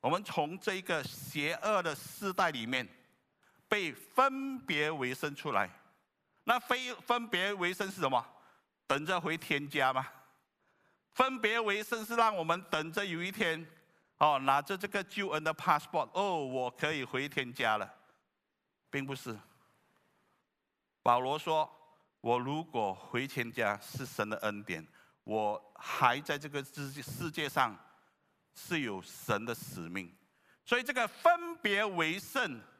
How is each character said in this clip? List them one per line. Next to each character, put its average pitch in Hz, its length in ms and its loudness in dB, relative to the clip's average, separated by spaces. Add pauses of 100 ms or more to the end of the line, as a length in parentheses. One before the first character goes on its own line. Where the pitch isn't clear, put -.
我 123 100 2
们 185 140 2
从 160 340 -2
这 190 240 -2
个 165 220 0
邪 151 580 -4
恶 208 200 2
的 160 120 0
世 - 380 -6
代 180 180 4
里 120 160 -4
面 127 200 -2 (800)
被 190 240 0
分 269 680 2
别 151 320 0
为 131 240 -2
圣 151 220 -4
出 147 160 -4
来。 98 180 2 (720)
那 240 160 4
非， 247 360 -2
分 240 340 0
别 190 240 0
为 180 200 0
圣 190 160 -2
是 190 120 -8
什 139 100 2
么？ 120 160 2 (600)
等 147 180 2
着 180 140 2
回 160 180 -2
天 147 300 -2
家 135 240 4
吗？ 131 120 0 (1080)
分 262 280 2
别 220 200 2
为 208 200 2
圣 220 240 -4
是 226 120 -2
让 226 180 6
我 175 80 -2
们 170 260 2
等 160 240 -2
着 202 140 -2
有 170 160 -2
一 185 80 -4
天， 170 340 0 (540)
哦， 151 220 6
拿 135 200 4
着 190 160 -4
这 196 120 -4
个 196 160 0
救 196 240 -4
恩 156 160 0
的 156 100 2
passport， 151 580 2
哦， 180 320 0
我 127 280 0
可 151 200 0
以 143 120 -2
回 131 240 -2
天 131 240 -4
家 113 240 2
了， 101 160 -4 (960)
并 139 160 -4
不 135 120 -6
是。 120 200 -8 (1700)
保 120 160 6
罗 131 180 0
说 156 320 0 (540)
：“我 120 160 4
如 143 240 -2
果 107 320 0
回 123 320 -4
天 117 240 -6
家， 104 320 0
是 131 240 -10
神 110 240 -2
的 107 80 -2
恩 104 240 -2
典， 82 240 -6 (380)
我 104 360 0 (140)
还 131 460 0
在 147 180 -2
这 147 100 -10
个 143 140 -4
世-， 139 300 -8 (100)
世 160 280 -6
界 151 180 -4
上 120 280 2 (800)
是 - 260 -2
有 101 220 -2
神 107 420 -2
的 101 100 -4
使 - 260 -10
命。” 85 300 -8 (540)
所 240 140 2
以 254 40 -2
这 254 120 -4
个 240 120 2
分 339 500 2
别 202 280 2
为 170 340 2
圣 190 400 -2 (220)